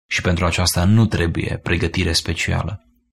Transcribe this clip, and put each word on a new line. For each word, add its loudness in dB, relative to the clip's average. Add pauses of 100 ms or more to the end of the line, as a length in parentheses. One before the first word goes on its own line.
și -4
pentru 2
aceasta 0
nu 6
trebuie -2
pregătire 0
specială. -4 (300)